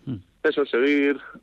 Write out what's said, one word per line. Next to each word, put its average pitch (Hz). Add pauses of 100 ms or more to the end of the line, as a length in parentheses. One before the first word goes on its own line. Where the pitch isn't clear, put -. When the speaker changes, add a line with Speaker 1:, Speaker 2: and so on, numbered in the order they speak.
Speaker 1:
Mm. 127 (260)
Speaker 2:
Eso, 147
seguir 143 (260)